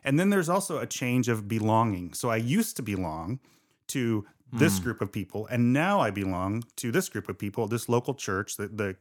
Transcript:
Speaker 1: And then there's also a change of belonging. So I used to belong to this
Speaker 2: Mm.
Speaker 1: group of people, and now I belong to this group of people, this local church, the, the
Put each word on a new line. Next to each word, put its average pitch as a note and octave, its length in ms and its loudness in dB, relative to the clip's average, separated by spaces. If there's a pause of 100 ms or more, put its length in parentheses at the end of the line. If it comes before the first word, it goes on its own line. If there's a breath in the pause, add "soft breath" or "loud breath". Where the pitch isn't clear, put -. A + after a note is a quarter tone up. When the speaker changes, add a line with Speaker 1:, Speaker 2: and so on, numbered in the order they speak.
Speaker 1:
And C#3 120 2
then F#3+ 120 4
there's F#3+ 180 2
also F3+ 300 0
a A2+ 80 -2
change B2 420 0
of G#2+ 220 0
belonging. G#2+ 640 2
So - 160 -2
I A2+ 80 2
used D3 400 0
to - 60 -4
belong F#2 560 -4 (480 soft breath)
to A#2 380 0 (280 soft breath)
this G#2 260 4
Speaker 2:
Mm. F2+ 40 -4
Speaker 1:
group A2+ 180 -4
of G2+ 100 -2
people, G2+ 360 -6
and A#2+ 260 4
now F3+ 260 2
I A#2 100 4
belong F#2+ 540 -2 (140)
to A#2+ 120 -4
this - 200 0
group - 180 -6
of G2 100 -6
people, G#2 300 -4
this A2+ 220 -2
local A#2+ 240 2
church, G#2 420 -4
the, G#2 140 -6
the G#2 320 -4